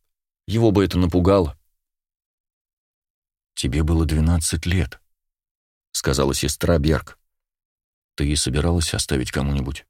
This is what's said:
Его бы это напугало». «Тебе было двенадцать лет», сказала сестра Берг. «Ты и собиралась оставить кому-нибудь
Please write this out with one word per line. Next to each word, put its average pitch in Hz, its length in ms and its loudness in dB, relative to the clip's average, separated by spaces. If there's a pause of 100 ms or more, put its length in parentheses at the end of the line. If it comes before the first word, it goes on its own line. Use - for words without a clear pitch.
(460)
Его 113 240 2
бы 98 140 4
это 90 140 -2
напугало». 90 600 2 (2000)
«Тебе 67 280 -2
было 80 220 2
двенадцать 78 640 0
лет», 87 340 -2 (920)
сказала 69 420 0
сестра 80 440 0
Берг. 76 400 -2 (960)
«Ты 73 140 -2
и 73 80 0
собиралась 80 580 -2
оставить 64 360 -2
кому-нибудь 69 600 -4